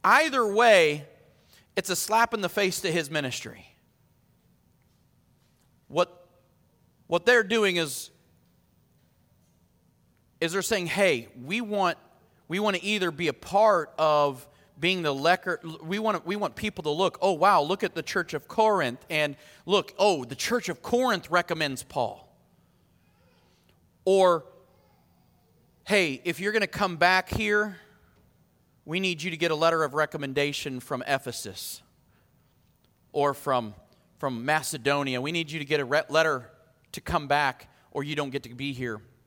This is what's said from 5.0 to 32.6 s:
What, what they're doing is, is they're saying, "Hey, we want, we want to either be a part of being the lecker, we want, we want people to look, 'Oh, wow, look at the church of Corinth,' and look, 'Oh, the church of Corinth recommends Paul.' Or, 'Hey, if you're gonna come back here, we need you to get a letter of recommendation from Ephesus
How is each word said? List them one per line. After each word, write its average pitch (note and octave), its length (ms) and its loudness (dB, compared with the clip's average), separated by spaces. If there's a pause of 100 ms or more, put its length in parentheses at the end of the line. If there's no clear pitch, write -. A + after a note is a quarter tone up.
What, - 380 -2 (840)
what E3+ 180 0
they're A#3+ 160 6
doing G3 340 2
is, D3+ 340 -4 (2250)
is E3 120 -2
they're F#3 100 -2
saying, F#3 240 -2
"Hey, D#3+ 420 0 (160)
we G3+ 160 -6
want, G3+ 380 -2 (500)
we F3 100 -4
want G3+ 180 0
to E3+ 60 -6
either F#3+ 280 0
be D#3 180 -4
a - 60 -2
part G3 640 2
of D3 480 2 (340)
being F3+ 220 0
the D3 120 0
lecker, D#3+ 680 -2
we F3+ 160 -6
want, G#3+ 280 -2
we G3 100 -4
want G3+ 200 -4
people G3+ 280 -6
to D3+ 60 0
look, E3 300 0
'Oh, F#3+ 120 4
wow, F3 280 4
look F3 240 -2
at F#3 100 -4
the D#3+ 80 -6
church - 300 -4
of D3+ 160 -10
Corinth,' F#3 640 0
and D3+ 260 -2 (300)
look, - 320 0
'Oh, F#3 260 2
the B2 120 -12
church - 340 -4
of - 100 -8
Corinth A#3+ 500 0
recommends D#3+ 520 -2
Paul.' - 480 -6 (1700)
Or, F#3 400 4 (1400)
'Hey, F3 400 0
if E3+ 160 -4
you're G3+ 100 -4
gonna G#3 160 0
come F#3 300 -4
back F#3 320 4
here, G#3 500 -2 (1040)
we E3 140 -6
need F3+ 240 -2
you F3+ 80 -4
to E3 60 -8
get E3 160 0
a - 20 2
letter D#3+ 300 2
of C3+ 100 -4
recommendation C#3+ 840 -4
from B2 260 -8
Ephesus - 760 -6 (1300)